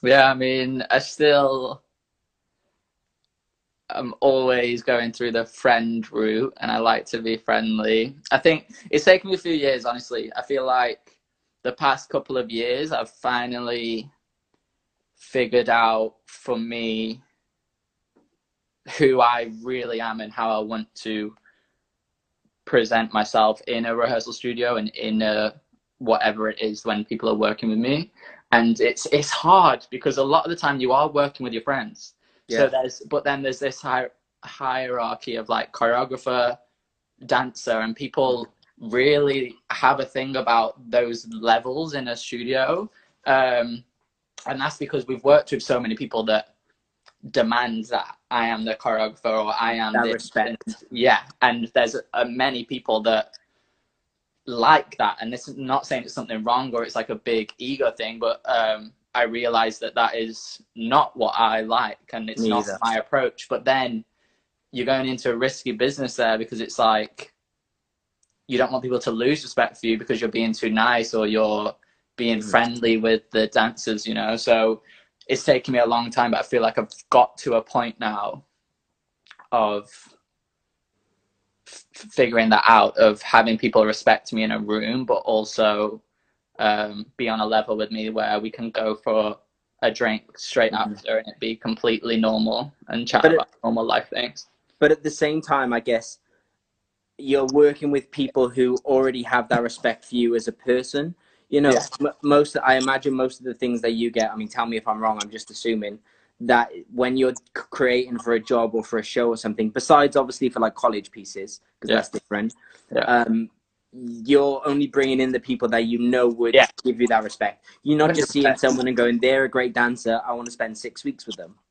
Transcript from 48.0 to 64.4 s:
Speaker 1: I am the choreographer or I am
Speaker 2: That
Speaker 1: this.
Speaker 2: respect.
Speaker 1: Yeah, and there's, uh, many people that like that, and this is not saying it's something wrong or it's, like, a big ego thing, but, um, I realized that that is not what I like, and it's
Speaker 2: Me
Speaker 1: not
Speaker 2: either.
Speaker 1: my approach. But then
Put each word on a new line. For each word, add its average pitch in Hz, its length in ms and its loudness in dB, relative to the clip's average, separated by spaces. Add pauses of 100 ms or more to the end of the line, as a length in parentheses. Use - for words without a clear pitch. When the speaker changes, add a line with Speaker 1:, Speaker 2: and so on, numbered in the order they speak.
Speaker 1:
I 117 160 0
am 110 160 -2
the 113 100 -2
choreographer 110 680 -2
or 107 160 -4
I 117 140 0
am 113 180 -4
Speaker 2:
That 120 120 2
Speaker 1:
this. 113 100 -2
Speaker 2:
respect. 113 760 -6
Speaker 1:
Yeah, 120 300 4 (200)
and 117 340 2
there's, 117 200 2 (180)
uh, 123 120 0
many 123 400 -4
people 120 380 -4
that 110 360 0 (1080)
like 131 520 4
that, 110 220 0
and 113 120 -8
this 123 140 -12
is 135 100 -14
not 135 300 -4
saying 127 180 -4
it's - 100 -18
something 110 280 -8
wrong 120 320 -2
or 117 80 -2
it's, 113 140 -8
like, 113 140 -4
a 113 40 -4
big 110 440 -4
ego 131 340 -2
thing, 113 260 -8
but, 113 260 -2
um, 110 480 -2 (220)
I 123 100 2
realized 117 580 0
that 110 120 -8
that 117 220 2
is 113 460 -8 (120)
not 120 420 0
what 113 220 0
I 110 220 2
like, 110 380 -2 (140)
and 113 160 -8
it's 110 140 -6
Speaker 2:
Me 113 60 0
Speaker 1:
not 110 160 0
Speaker 2:
either. 98 180 -8
Speaker 1:
my 113 140 0
approach. 127 520 -4
But 120 160 -4
then 127 400 0 (680)